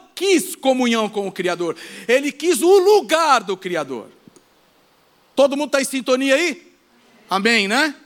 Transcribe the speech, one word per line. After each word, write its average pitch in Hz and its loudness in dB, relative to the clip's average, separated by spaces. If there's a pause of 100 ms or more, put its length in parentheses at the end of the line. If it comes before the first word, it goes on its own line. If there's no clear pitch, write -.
(140)
quis 359 0
comunhão 240 0
com 202 -6
o 185 -8
Criador. 175 -4 (300)
Ele 277 0
quis 311 -2
o 370 6
lugar 320 2
do 190 -6
Criador. 160 -8 (1300)
Todo 285 2
mundo 285 -4
tá 277 0
em 269 -2
sintonia 262 -2
aí? 320 -4 (540)
Amém, 202 0
né? 277 0 (120)